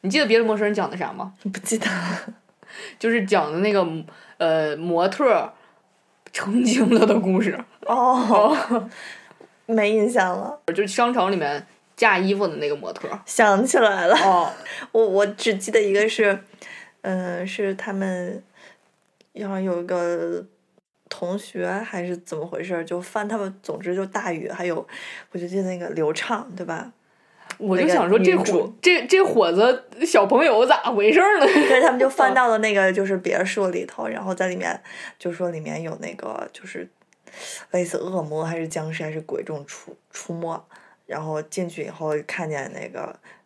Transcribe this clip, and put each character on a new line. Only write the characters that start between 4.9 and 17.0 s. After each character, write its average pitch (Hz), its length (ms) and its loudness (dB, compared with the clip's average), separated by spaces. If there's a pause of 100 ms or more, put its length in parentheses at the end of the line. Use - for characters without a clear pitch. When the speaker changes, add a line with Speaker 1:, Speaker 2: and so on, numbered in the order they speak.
Speaker 1:
特 196 160 -2
儿 208 300 2 (800)
成 214 280 -2
精 240 320 2
了 220 120 6
的 214 120 4
故 190 240 2
事。 196 160 -2 (280)
Speaker 2:
哦。 233 100 2
Speaker 1:
哦。 240 920 2 (800)
Speaker 2:
没 214 240 2
印 214 200 2
象 185 260 2
了。 202 220 -8 (160)
Speaker 1:
就 202 100 0
商 240 280 0
场 196 180 2
里 190 60 0
面 143 280 -4 (300)
架 208 220 4
衣 190 180 2
服 202 100 0
的 156 120 -4
那 147 100 -4
个 147 80 -2
模 - 160 -10
特 - 160 -10
儿。 214 180 -8
Speaker 2:
想 214 400 4
起 269 120 0
来 196 300 4
了。 226 100 8
Speaker 1:
哦。 180 340 4 (200)
Speaker 2:
<laughs> - 200 -14
我， 226 160 4
我 196 180 4
只 208 300 -2
记 190 160 -8
得 220 100 4
一 202 120 2
个 208 160 2
是， 202 340 0 (600)